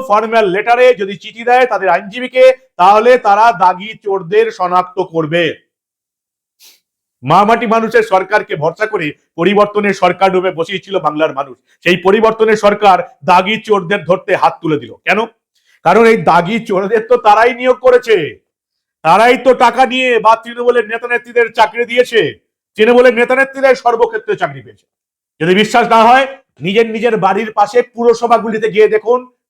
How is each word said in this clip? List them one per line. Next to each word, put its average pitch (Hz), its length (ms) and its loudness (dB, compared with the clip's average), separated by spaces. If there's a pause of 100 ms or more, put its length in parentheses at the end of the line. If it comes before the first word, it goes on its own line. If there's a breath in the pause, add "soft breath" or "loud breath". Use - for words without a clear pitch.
ফর্মাল 220 480 0
লেটারে 233 440 0
যদি 196 220 -8
চিঠি 220 280 -18
দেয় 247 220 2
তাদের 196 280 -4
আইনজীবীকে, 247 500 -2 (320)
তাহলে 214 420 4
তারা 214 280 2 (120)
দাগি 185 320 -2 (120)
চোরদের 196 500 -2
শনাক্ত 180 460 -4 (140)
করবে। 165 320 -2 (1800 soft breath)
মা 151 220 2
মাটি 233 220 0
মানুষের 226 400 0
সরকারকে 190 500 -2
ভরসা 165 300 -4
করে 208 200 -6 (300)
পরিবর্তনের 202 580 0
সরকার 180 360 0
রূপে 185 220 -2
বসিয়েছিল 175 460 -8
বাংলার 151 360 -2
মানুষ, 135 220 -10 (280)
সেই 175 120 0 (100)
পরিবর্তনের 220 560 2
সরকার 202 340 2 (280)
দাগি 185 400 2
চোরদের 196 400 -2
ধরতে 185 320 -2
হাত 165 240 0
তুলে 156 220 -4
দিল। 107 100 -20 (120)
কেন? 185 140 0 (680)
কারণ 196 220 4
এই 226 160 4
দাগি 175 340 0 (100)
চোরদের 202 400 -2
তো 247 120 0
তারাই 226 360 0
নিয়োগ 247 260 -2
করেছে, 247 360 2 (880)
তারাই 220 340 2
তো 254 160 0
টাকা 240 320 0
নিয়ে 254 240 -2 (100)
বা 214 160 2
তৃণমূলের 240 520 -4
নেতা 233 200 -10
নেত্রীদের 240 440 -2
চাকরি 226 320 -2
দিয়েছে, 240 360 -2 (580)
তৃণমূলের 240 360 4
নেতা 240 220 0
নেত্রীরাই 269 400 0
সর্বক্ষেত্রে 226 600 -2
চাকরি 147 260 -8
পেয়েছে। 110 240 -20 (540)
যদি 165 140 0
বিশ্বাস 214 340 0
না 226 140 4
হয়, 254 220 4 (360)
নিজের 202 300 0
নিজের 220 260 -2
বাড়ির 196 360 -2
পাশে 208 260 -2 (120)
পুরসভাগুলিতে 226 800 0
গিয়ে 208 240 2
দেখুন 214 240 0 (320)